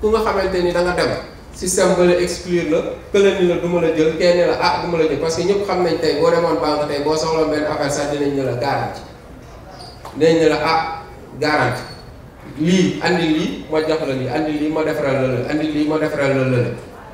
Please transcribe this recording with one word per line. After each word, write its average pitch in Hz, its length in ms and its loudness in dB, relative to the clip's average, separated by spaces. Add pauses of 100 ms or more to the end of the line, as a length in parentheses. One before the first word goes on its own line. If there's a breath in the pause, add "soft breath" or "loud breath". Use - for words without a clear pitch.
ku 214 80 2
nga 220 80 4
xamante 190 440 0
ni 175 100 2
da 175 100 2
nga 175 100 2
dem 165 180 0 (440)
système 185 420 2
ba 180 80 4
la 175 160 6
exclure 175 500 -2
la, 165 80 2 (340)
kële 196 280 4
ni 180 80 4
la 170 80 2
du 170 120 -2
ma 175 120 2
la 160 160 2
jël, 156 220 2
kenn 175 180 4 (140)
la 156 100 0
ah 170 240 2
du 175 60 -4
ma 170 80 0
la 156 100 2
jël, 139 120 -2
parce - 160 -2
que 175 60 -2
ñëpp 196 220 2
xam 180 200 0
nañ 160 180 2
tey 147 180 2
boo 165 80 4
demoon 165 320 2
banque 151 280 0
tey 143 160 -2
boo 156 120 2
soxla 160 280 0
benn 151 200 0
affaire 147 280 -2
sax 143 180 -2
dinañ 143 260 -2
ne 135 60 0
la 120 120 -2
garantie, 123 480 -4 (1160)
dinañ 160 240 6
ne 156 60 6
la 151 160 4
ah 160 380 -2 (380)
garantie 139 440 0 (760)
lii 175 420 2
andi 170 280 0
lii - 420 -2
ma 156 100 2
jox 156 280 0
la 135 60 -2
lii, 127 140 -4
andi 156 300 -2
lii 156 140 0
ma 156 100 0
defaral 147 400 0
la 127 60 0
la, 123 220 -2
andi 156 200 -2
lii 151 180 0
ma 156 100 0
defaral 143 380 0
la 131 140 0
la, 127 80 2 (540)